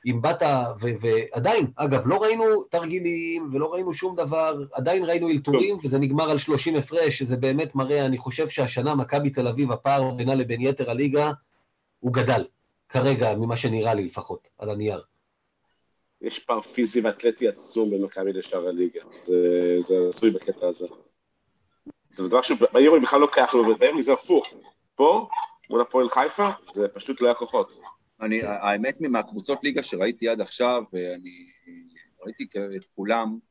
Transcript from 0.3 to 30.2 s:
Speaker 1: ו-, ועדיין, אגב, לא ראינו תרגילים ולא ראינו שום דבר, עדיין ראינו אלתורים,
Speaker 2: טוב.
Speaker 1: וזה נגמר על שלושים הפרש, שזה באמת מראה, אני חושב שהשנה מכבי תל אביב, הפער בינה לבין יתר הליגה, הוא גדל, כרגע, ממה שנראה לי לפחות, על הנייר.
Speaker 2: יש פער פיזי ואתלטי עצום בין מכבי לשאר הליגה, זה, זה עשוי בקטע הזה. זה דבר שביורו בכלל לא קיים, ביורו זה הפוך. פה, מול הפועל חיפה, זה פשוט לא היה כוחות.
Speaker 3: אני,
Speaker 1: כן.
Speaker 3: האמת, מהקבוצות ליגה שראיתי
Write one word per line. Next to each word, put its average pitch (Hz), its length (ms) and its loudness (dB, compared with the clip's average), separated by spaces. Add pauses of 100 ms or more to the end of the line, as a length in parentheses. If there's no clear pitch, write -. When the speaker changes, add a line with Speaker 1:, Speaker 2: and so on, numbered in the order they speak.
Speaker 1:
ו-, 120 180 -2
ועדיין, 117 640 0 (100)
אגב, 135 320 0
לא 190 160 2
ראינו 220 400 4
תרגילים 165 920 -4
ולא 151 200 -2
ראינו 180 200 -4
שום 185 220 -6
דבר, 156 480 -2 (100)
עדיין 170 300 0
ראינו 170 260 0
אלתורים, 160 460 2
Speaker 2:
טוב. 160 100 -10
Speaker 1:
וזה 135 140 0
נגמר 143 320 2
על 151 60 2
שלושים 151 380 0
הפרש, 151 440 0
שזה 127 180 -2
באמת 135 380 0
מראה, 139 300 0
אני 131 120 0
חושב 135 320 -6
שהשנה 131 460 -2
מכבי 143 340 0
תל 127 180 -2
אביב, 123 240 -2
הפער 135 400 0
בינה 127 240 -2
לבין 120 260 -2
יתר 131 280 -2
הליגה, 143 420 0 (680)
הוא 123 140 -2
גדל, 120 320 0 (440)
כרגע, 123 460 0
ממה 113 220 -4
שנראה 113 360 -2
לי 101 120 -2
לפחות, 90 420 -12 (100)
על 104 120 -8
הנייר. 104 320 -4 (1200)
Speaker 2:
יש - 180 -8
פער 113 220 -4
פיזי 117 400 -2
ואתלטי 113 460 0
עצום 107 420 -2
בין 98 120 -2
מכבי 98 320 -4
לשאר 90 340 -6
הליגה, 87 340 -4 (240)
זה, 87 540 2
זה 90 300 2
עשוי 110 220 2
בקטע - 360 -4
הזה. 87 200 -6 (1300)
זה 95 100 -6
דבר 120 140 4
שביורו 131 600 6
בכלל 139 180 2
לא 143 120 6
קיים, 127 160 4 (320)
ביורו 147 220 4
זה 131 120 4
הפוך. - 400 0 (420)
פה, 190 320 4 (420)
מול 117 120 2
הפועל 123 280 2
חיפה, 127 400 0 (240)
זה 101 140 -2
פשוט 123 340 -8
לא 120 60 4
היה 120 80 4
כוחות. 117 360 -2 (500)
Speaker 3:
אני, 110 200 -2
Speaker 1:
כן. 104 60 -6
Speaker 3:
האמת, 101 540 -2
מהקבוצות 120 640 -4
ליגה 143 200 -2
שראיתי 113 460 -4